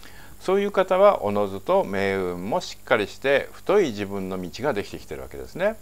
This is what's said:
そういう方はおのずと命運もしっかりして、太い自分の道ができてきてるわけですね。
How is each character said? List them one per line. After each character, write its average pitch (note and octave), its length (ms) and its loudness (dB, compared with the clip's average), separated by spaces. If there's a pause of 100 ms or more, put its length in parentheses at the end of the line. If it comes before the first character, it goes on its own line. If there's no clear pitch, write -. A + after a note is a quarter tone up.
(400)
そ F#3 180 2
う G3+ 40 2
い G3+ 40 0
う G3+ 60 -2
方 F#3+ 280 2
は G3+ 240 8
お G#2 80 0
の G#2 160 2
ず F#2+ 120 -6
と F3+ 240 2
命 G2 340 0
運 F2+ 340 -4
も F3 100 0
し - 180 -12
っ - 40 -20
か B2+ 140 4
り G2+ 100 2
し - 100 -14
て、 C3+ 340 2
太 G3+ 300 2
い F3+ 40 4
自 G#2 200 -4
分 G2 240 -6
の F#2 100 -4
道 F2+ 240 -8
が C#3 100 0
で G2+ 100 -2
き - 80 -10
て - 80 -10
き - 80 -16
て - 80 -8
る C2+ 80 -10
わ C2+ 40 -14
け - 100 -12
で - 100 -10
す - 80 -14
ね。 G3+ 260 -2